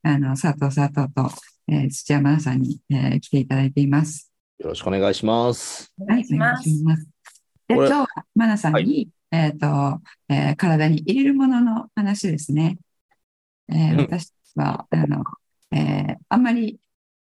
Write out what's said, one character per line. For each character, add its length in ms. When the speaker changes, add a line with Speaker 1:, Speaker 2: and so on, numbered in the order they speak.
Speaker 1:
あ 140
の、 200
佐 160
藤、 200
佐 200
藤 200
と、 160
え 140
ー、 60
土 220
屋 60
真 40
奈 200
さ 100
ん 80
に、 180
え 260
ー、 40
来 100
て 80
い 100
た 80
だ 80
い 80
て 100
い 60
ま 180
す。 260
Speaker 2:
よ 120
ろ 60
し 60
く 60
お 40
願 180
い 40
し 100
ま 300
す。 460
Speaker 1:
は 60
い、 20
お 60
願 80
い 40
し 80
ま 280
す。 80
Speaker 3:
お 40
願 20
い 20
し 60
ま 140
す。 100
Speaker 1:
で、 80
Speaker 2:
こ 60
れ、 60
Speaker 1:
今 100
日 40
は 60
真 180
奈 260
さ 80
ん 40
に、 380
Speaker 2:
は 80
い。 60
Speaker 1:
え 100
ー 40
と、 420
え 220
ー、 40
体 320
に 120
入 160
れ 140
る 60
も 120
の 140
の 340
話 320
で 100
す 160
ね。 240
え 40
ー、 200
Speaker 2:
う 20
ん。 60
Speaker 1:
私 320
は、 340
あ 60
の、 160
え 420
ー、 40
あ 80
ん 40
ま 100
り 280